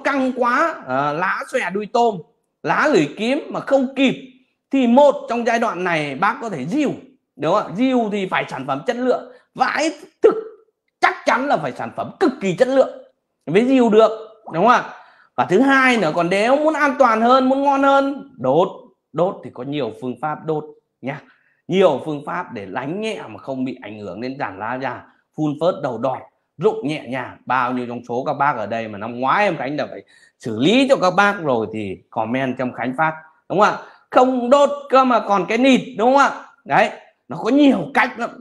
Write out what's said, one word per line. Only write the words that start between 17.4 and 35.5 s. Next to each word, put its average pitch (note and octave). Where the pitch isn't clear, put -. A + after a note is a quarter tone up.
muốn C#4
ngon C#4
hơn, C#4
đốt. D#3+
Đốt F#3
thì A#2+
có B2
nhiều C#3
phương B2
pháp D3+
đốt D3+
nha, C3+
nhiều E3
phương D3
pháp F3
để G2+
đánh C3+
nhẹ A3
mà G#2+
không C3
bị C3
ảnh G#2+
hưởng G2+
đến C3
giàn G2
lá A#2+
già. A#2+
Phun D3+
phớt F3+
đầu B2+
đọt, B2+
rụng G#3+
nhẹ D3
nhàng. B2
Bao B2+
nhiêu B2
trong A#2+
số B2
các D3+
bác C#3
ở G#2+
đây A2+
mà G#2+
năm A#2+
ngoái D#3+
em E3
Khánh C#3
đã A#2+
phải G2
xử A2
lý A#3+
cho F#3
các F3
bác G3+
rồi A#2+
thì G2
comment B2
trong B2+
Khánh B2
phát, D#3+
đúng D#3+
không G3+
ạ? D3+
Không B3+
đốt C#4+
cơ C4
mà A#3+
còn G3
cái G#3+